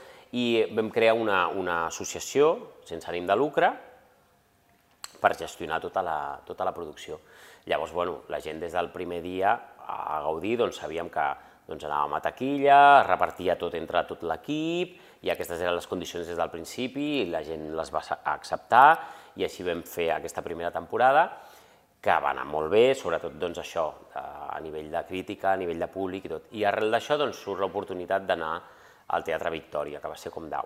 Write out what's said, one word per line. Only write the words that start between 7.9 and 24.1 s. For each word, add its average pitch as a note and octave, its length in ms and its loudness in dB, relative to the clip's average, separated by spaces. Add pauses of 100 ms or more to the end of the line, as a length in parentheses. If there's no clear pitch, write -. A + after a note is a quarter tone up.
bueno, F2 260 -2 (100)
la D2+ 120 -4
gent D#2 180 -8
des E2 140 -6
del F2 180 -2
primer F2 320 -6
dia F#2 300 2 (260)
a - 420 -6
Gaudí, E2 360 -2
doncs, G#2+ 200 0
sabíem E2 320 -8
que, D#2+ 140 -2 (440)
doncs, D2+ 200 -10
anàvem D2 260 0
a D#2 80 -2
taquilla, C#3 580 4 (220)
es F2+ 60 2
repartia F2 500 2
tot E2+ 160 -4
entre E2 320 0
tot - 180 -10
l'equip, D#3+ 760 -4 (240)
i F2+ 80 0
aquestes E2+ 300 -4
eren F2 140 2
les E2+ 120 -4
condicions F2 400 -6
des E2+ 100 -6
del E2 140 -2
principi, B2+ 680 -4
i F2+ 100 -2
la D#2+ 120 -2
gent D#2 300 -8
les D#2+ 200 -4
va D#2 100 -2
sa-, - 220 -6
acceptar, A#2 640 6 (460)
i G2 80 -2
així F2 220 -4
vam E2+ 180 0
fer E2+ 300 -2
aquesta D#2 320 -6
primera E2+ 260 -4
temporada, B2 540 4 (800)
que G2 180 6
va C#2 140 0
anar C2 100 -6
molt D#2 240 -2
bé, A#2 240 6
sobretot, E2 400 -4
doncs, E2 240 -6
això, E2 300 -2 (260)